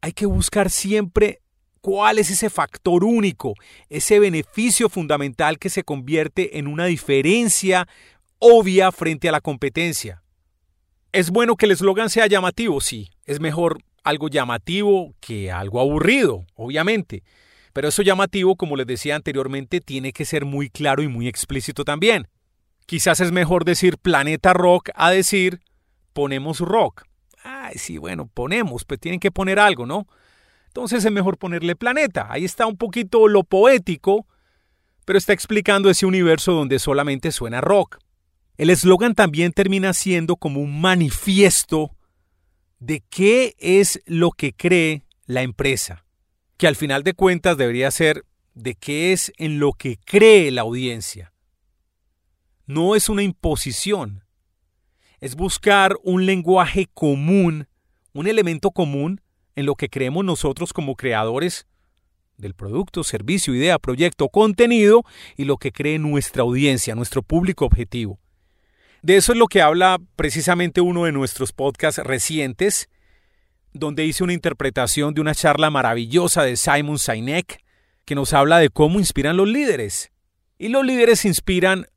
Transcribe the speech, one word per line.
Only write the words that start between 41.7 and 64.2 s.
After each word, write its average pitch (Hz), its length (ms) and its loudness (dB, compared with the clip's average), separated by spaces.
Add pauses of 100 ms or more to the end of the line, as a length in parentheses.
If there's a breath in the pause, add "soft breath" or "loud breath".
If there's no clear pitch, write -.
de 127 320 -8
qué 226 480 2
es 190 480 2
lo 165 260 0
que 143 200 -6
cree 165 520 0 (220)
la 127 160 -4
empresa, 127 600 -4 (520)
que 170 120 2
al 147 80 2
final 143 260 -4
de 180 120 -2
cuentas 180 420 2
debería 127 340 0
ser 151 340 0 (300)
de 120 200 -10
qué 156 380 -4
es - 260 -4
en 151 200 -4
lo 143 140 2
que 123 320 -8
cree 208 460 6
la 123 100 -2
audiencia. 117 720 -8 (1300)
No 165 280 0
es 214 140 2
una 202 140 0
imposición, 151 1040 -4 (960)
es 127 140 -12
buscar 190 720 2
un 185 220 0
lenguaje 185 680 2
común, 156 720 0 (460)
un 147 140 -6
elemento 196 440 0
común 156 500 -4 (360)
en 139 100 -4
lo 143 80 0
que 139 140 -6
creemos 135 360 -4
nosotros 160 480 -4
como 139 240 -6
creadores 123 680 -4 (720)
del 101 180 -14
producto, 147 500 -8
servicio, 127 500 -4
idea, 156 240 0
proyecto, 139 500 -2